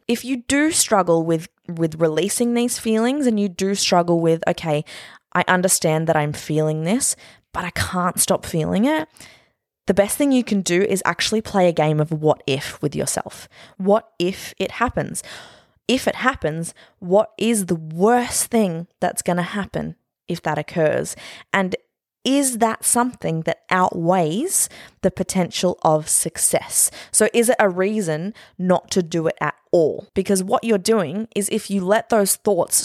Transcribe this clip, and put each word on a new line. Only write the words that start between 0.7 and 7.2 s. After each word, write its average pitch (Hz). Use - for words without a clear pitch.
struggle 180
with, 165
with 165
releasing 170
these 240
feelings 233
and 220
you 202
do 190
struggle 175
with, 165
"Okay, 160
I 180
understand 175
that 160
I'm 151
feeling 156
this, 220